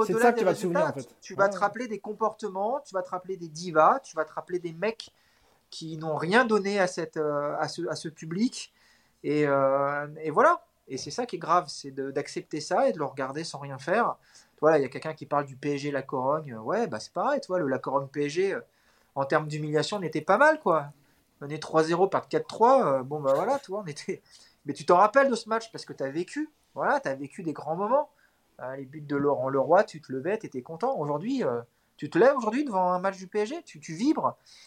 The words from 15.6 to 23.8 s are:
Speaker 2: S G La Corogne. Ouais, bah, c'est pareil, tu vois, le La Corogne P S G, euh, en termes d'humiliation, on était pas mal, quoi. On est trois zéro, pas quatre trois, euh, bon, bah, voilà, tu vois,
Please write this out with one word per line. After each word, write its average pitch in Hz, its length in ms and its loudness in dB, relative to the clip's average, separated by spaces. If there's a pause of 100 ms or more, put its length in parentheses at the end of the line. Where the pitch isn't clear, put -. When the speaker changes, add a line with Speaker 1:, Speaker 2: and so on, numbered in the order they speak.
Speaker 2:
S 139 80 -6
G 147 80 -4
La 139 100 -2
Corogne. 135 560 -4
Ouais, 170 300 -2
bah, 110 140 -8
c'est - 120 -16
pareil, 254 300 -2
tu - 60 -16
vois, 185 100 -2
le 147 100 0
La 127 100 0
Corogne 139 300 -2
P 147 160 -4
S 143 80 -4
G, 185 220 0
euh, 120 60 -6 (540)
en 139 120 -2
termes 151 200 2
d'humiliation, 151 520 -2
on 190 40 -6
était 156 200 -4
pas 190 160 4
mal, 302 200 6
quoi. 160 280 2 (560)
On 143 60 -10
est 151 140 -8
trois 160 220 4
zéro, 170 240 4
pas 135 120 0
quatre - 260 -2
trois, 240 400 4
euh, 135 160 2
bon, 147 180 -6
bah, 135 140 2
voilà, 214 260 0
tu - 100 -16
vois, 208 140 -6